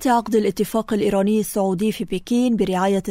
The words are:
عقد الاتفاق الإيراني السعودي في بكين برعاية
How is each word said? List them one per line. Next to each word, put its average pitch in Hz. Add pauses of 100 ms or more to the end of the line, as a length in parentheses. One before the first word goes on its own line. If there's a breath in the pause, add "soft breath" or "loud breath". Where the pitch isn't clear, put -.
عقد 233
الاتفاق 214
الإيراني 208
السعودي 196
في 202
بكين 240
برعاية 190